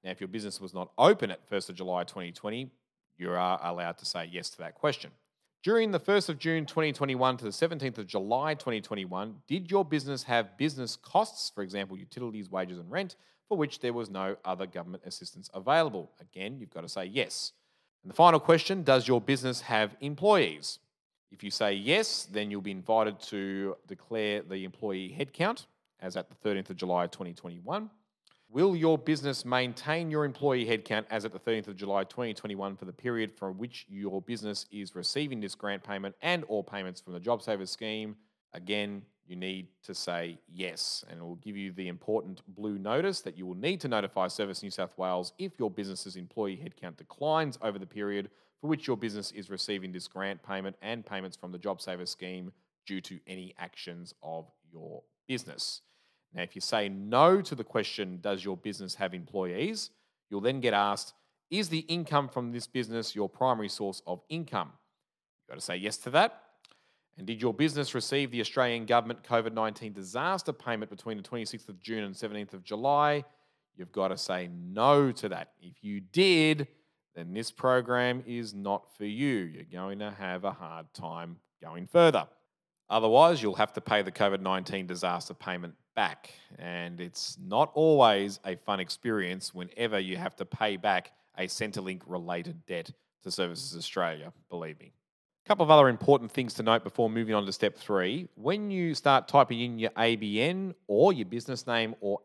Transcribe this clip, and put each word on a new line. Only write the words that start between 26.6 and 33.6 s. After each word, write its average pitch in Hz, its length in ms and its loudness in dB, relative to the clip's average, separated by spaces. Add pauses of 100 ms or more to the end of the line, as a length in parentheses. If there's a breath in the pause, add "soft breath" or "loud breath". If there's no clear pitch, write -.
of 92 80 -10
July 87 300 0
twenty 87 260 -10
twenty-one. 90 560 -8 (600 soft breath)
Will 170 280 4
your 160 200 6
business 143 460 0
maintain 127 680 0
your 151 140 2
employee 131 420 2
headcount 110 440 0
as 107 160 -2
at 110 80 -6
the 95 60 -12
thirteenth 110 280 -2
of 101 80 -10
July 98 300 -2
twenty 117 280 -6
twenty-one 98 440 -6
for 95 80 -16
the 90 80 -12
period 113 400 -2
for 98 180 -6
which 113 380 -10